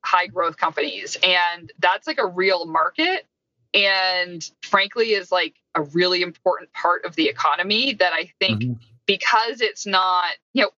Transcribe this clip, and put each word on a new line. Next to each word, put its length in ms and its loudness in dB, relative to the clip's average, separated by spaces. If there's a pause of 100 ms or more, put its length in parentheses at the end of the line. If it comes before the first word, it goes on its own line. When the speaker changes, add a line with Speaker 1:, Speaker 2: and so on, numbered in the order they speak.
Speaker 1:
high 220 2
growth 320 -4
companies. 640 -4
And 560 0
that's, 300 0
like, 100 -4
a 80 0
real 400 0
market. 640 -2 (480)
And 720 0 (140)
frankly, 500 2
is, 180 -2
like, 220 0 (220)
a 80 0
really 400 0
important 500 -4
part 320 0
of 100 -8
the 140 2
economy 680 0
that 180 2
I 260 -6
think 240 0
Speaker 2:
Mm-hmm. 100 -2 (320)
Speaker 1:
because 560 0
it's 240 -4
not, 440 2 (240)
you 100 2
know 60 0 (100)